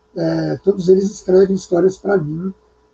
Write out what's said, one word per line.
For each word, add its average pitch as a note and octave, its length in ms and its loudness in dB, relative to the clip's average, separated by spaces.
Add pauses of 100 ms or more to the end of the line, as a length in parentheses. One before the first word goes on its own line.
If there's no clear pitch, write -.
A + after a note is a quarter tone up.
(140)
é, D#3+ 480 -4
todos F#3+ 280 0
eles F#3+ 140 4
escrevem F#3+ 520 2
histórias F#3 400 0
pra G3 220 -2
mim, E3 340 -6 (420)